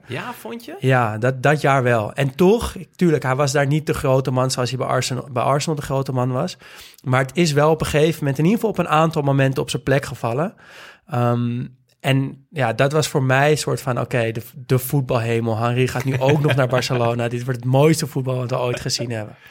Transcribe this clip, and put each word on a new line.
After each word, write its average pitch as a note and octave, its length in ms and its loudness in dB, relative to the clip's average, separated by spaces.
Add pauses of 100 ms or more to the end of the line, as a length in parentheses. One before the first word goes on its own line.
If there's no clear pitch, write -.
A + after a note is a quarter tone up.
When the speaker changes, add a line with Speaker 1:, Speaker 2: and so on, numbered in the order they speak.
Speaker 1:
Ja, G3+ 260 -10
vond A#3 320 -14
je? D4+ 140 -16
Speaker 2:
Ja, B2 380 2
dat, B2 260 -2
dat D3 180 2
jaar C#3 220 2
wel. A#2 300 0
En C#3 220 -2
toch, G#3 400 2 (200)
tuurlijk, D#3 280 2
hij C3 120 0
was C#3 160 0
daar C#3+ 160 2
niet D3+ 180 0
de D#3 80 0
grote C3+ 380 2
man B2+ 200 0
zoals B2 180 -2
hij B2+ 80 -6
bij C3 100 -4
Arsenal, C3 440 -2
bij A#2+ 120 -2
Arsenal C#3 320 0
de D3 100 -6
grote C3+ 260 -2
man B2+ 200 0
was. C#3+ 260 -4 (460)
Maar B2+ 180 0
het C3+ 140 -4
is F3 160 2
wel D3 200 4
op D#3 100 0
een C#3 60 -4
gegeven D#3 320 2
moment, C#3 180 -2
in D3+ 60 0
ieder G#3+ 160 4
geval G#3+ 140 -2
op - 60 -4
een E3+ 140 -2
aantal D#3+ 280 2
momenten, C#3 400 2
op C#3+ 80 -6
zijn C#3+ 140 -6
plek C3+ 220 2
gevallen. C3 480 -4 (540)
Ehm, A#2+ 580 0 (340)
en C3+ 500 -2
ja, B2 240 0
dat C3 180 2
was D3+ 160 0
voor D3 160 0
mij C3+ 280 4
een D3+ 60 4
soort C3+ 240 -4
van, B2 180 -4
oké, A#2 320 -2
de, A2+ 100 -6 (240)
de C3 140 2
voetbalhemel. A#2 800 0
Henry A#2+ 300 2
gaat B2 180 -4
nu C3 140 -2
ook C#3+ 220 4
nog D3 140 2
naar C3 180 2
Speaker 1:
<laughs> B2+ 40 2
Speaker 2:
Barcelona. A#2+ 500 0
Dit A#2+ 160 -4
wordt B2 160 -4
het B2 100 -6
mooiste D3+ 380 4
voetbal C3 300 -4
dat B2+ 120 -6
we B2+ 100 -2
ooit B2 200 -2
gezien B2 320 -6
hebben. A2 240 -8 (160)